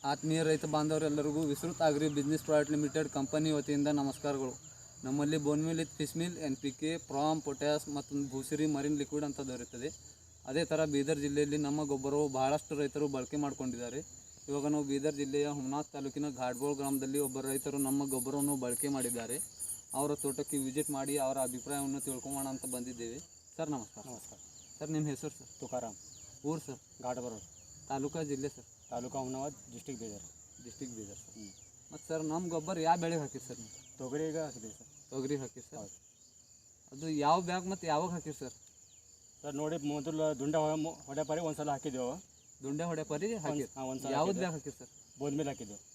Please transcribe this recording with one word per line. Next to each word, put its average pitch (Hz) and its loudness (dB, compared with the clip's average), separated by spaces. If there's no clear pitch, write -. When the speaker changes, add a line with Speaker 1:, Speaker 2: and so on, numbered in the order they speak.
Speaker 1:
ಆತ್ಮೀಯ 156 2
ರೈತ 156 6
ಬಾಂಧವರೆಲ್ಲರಿಗೂ 151 4
ವಿಸ್ತೃತ 160 0
ಅಗ್ರಿ 151 6
ಬಿಸಿನೆಸ್ 147 2
ಪ್ರೈವೇಟ್ 151 6
ಲಿಮಿಟೆಡ್ 147 2
ಕಂಪನಿ 151 2
ವತಿಯಿಂದ 143 4
ನಮಸ್ಕಾರಗಳು. 139 0
ನಮ್ಮಲ್ಲಿ 147 2
ಬೋನ್ 151 4
ಮೀಲ್ 165 0
with 160 -2
ಫಿಶ್ 151 -2
ಮೀಲ್, 170 -2
ಎನ್ 143 -2
ಪಿ 139 -2
ಕೆ, 156 -2
ಪ್ರಾಮ್, 151 2
ಪೊಟ್ಯಾಸ್ 147 0
ಮತ್ತು 143 -2
ಭೂಸಿರಿ 135 0
ಮರೀನ್ 147 2
ಲಿಕ್ವಿಡ್ 147 0
ಅಂತ 139 -4
ದೊರೆಯುತ್ತದೆ. 127 -6
ಅದೇ 151 2
ಥರ 160 4
ಬೀದರ್ 143 4
ಜಿಲ್ಲೆಯಲ್ಲಿ 143 4
ನಮ್ಮ 147 2
ಗೊಬ್ಬರವು 139 2
ಬಹಳಷ್ಟು 139 4
ರೈತರು 143 2
ಬಳಕೆ 135 -2
ಮಾಡ್ಕೊಂಡಿದ್ದಾರೆ. 127 -2
ಇವಾಗ 143 0
ನಾವು 147 4
ಬೀದರ್ 139 2
ಜಿಲ್ಲೆಯ 143 2
ಹುಮನಾಥ್ 143 -2
ತಾಲೂಕಿನ 139 -2
ಘಾಟ್ಗೋಳ್ 127 0
ಗ್ರಾಮದಲ್ಲಿ 139 0
ಒಬ್ಬ 135 0
ರೈತರು 135 -2
ನಮ್ಮ 139 4
ಗೊಬ್ಬರವನ್ನು 139 2
ಬಳಕೆ 127 0
ಮಾಡಿದ್ದಾರೆ. 120 0
ಅವರ 147 2
ತೋಟಕ್ಕೆ 143 -2
ವಿಸಿಟ್ 139 0
ಮಾಡಿ 139 0
ಅವರ 135 2
ಅಭಿಪ್ರಾಯವನ್ನು 139 -2
ತಿಳ್ಕೊಳ್ಳೋಣ 135 -4
ಅಂತ 135 -4
ಬಂದಿದ್ದೇವೆ. 123 -4
ಸರ್, 160 -2
ನಮಸ್ಕಾರ. 113 -4
Speaker 2:
ನಮಸ್ಕಾರ. - -12
Speaker 1:
ಸರ್, 151 -4
ನಿಮ್ಮ 156 2
ಹೆಸರು 147 -2
ಸರ್? - -14
Speaker 2:
ತುಕಾರಾಮ್. - -4
Speaker 1:
ಊರು 156 0
ಸರ್? - -12
Speaker 2:
ಘಾಟ್ಗೋಳ್. 123 -4
Speaker 1:
ತಾಲೂಕಾ, 143 -2
ಜಿಲ್ಲೆ 143 -2
ಸರ್? - -14
Speaker 2:
ತಾಲೂಕು 123 -4
ಹುಮನಾಬಾದ್, 131 -4
ಡಿಸ್ಟ್ರಿಕ್ಟ್ 120 -10
ಬೀದರ್. 101 -10
Speaker 1:
ಡಿಸ್ಟ್ರಿಕ್ಟ್ 120 -10
ಬೀದರ್ 101 -12
ಸರ್. - -18
Speaker 2:
ಹ್ಮ್. 104 -12
Speaker 1:
ಮತ್ತು - -14
ಸರ್, 160 -2
ನಮ್ಮ 175 0
ಗೊಬ್ಬರ 165 0
ಯಾವ 165 6
ಬೆಳೆಗೆ 165 2
ಹಾಕಿರಿ 135 -6
ಸರ್ 117 -10
ನೀವು? 110 -12
Speaker 2:
ತೊಗರಿಗೆ 151 -2
ಹಾಕಿದ್ದೀವಿ 113 -10
ಸರ್. - -20
Speaker 1:
ತೊಗರಿಗೆ 135 -2
ಹಾಕಿರಿ 120 -12
ಸರ್? 151 -12
Speaker 2:
ಹೌದು. 101 -12
Speaker 1:
ಅದು 147 -6
ಯಾವ 160 8
ಬ್ಯಾಗ್ 180 -2
ಮತ್ತು 185 -4
ಯಾವಾಗ 156 4
ಹಾಕಿರಿ 156 -4
ಸರ್? 127 -10
Speaker 2:
ಸರ್ 143 -6
ನೋಡಿ, 151 0
ಮೊದಲು 156 0
ದುಂಡ 151 0
ಹೊ-, 156 4
ಮೊ-, 160 -2
ಹೊಡೆ 143 -2
ಪಾರಿ 156 2
ಒಂದ್ಸಲ 151 0
ಹಾಕಿದ್ದೆವು. 131 -2
Speaker 1:
ದುಂಡೆ 147 -2
ಹೊಡೆ 160 0
ಪಾರಿ 156 -2
Speaker 2:
ಒಂದ್-, 220 -2
Speaker 1:
ಹಾಕಿರಿ? 147 0
Speaker 2:
ಹಾ, 135 -6
ಒಂದ್ಸಲ 131 -4
Speaker 1:
ಯಾವ್ದು 143 4
Speaker 2:
ಹಾಕಿದ್ದೆ. 180 2
Speaker 1:
ಬ್ಯಾಗ್ 175 0
ಹಾಕಿರಿ 143 -8
ಸರ್? - -18
Speaker 2:
ಬೋನ್ 143 0
ಮೇಲೆ 147 2
ಹಾಕಿದ್ದೆವು. 104 -10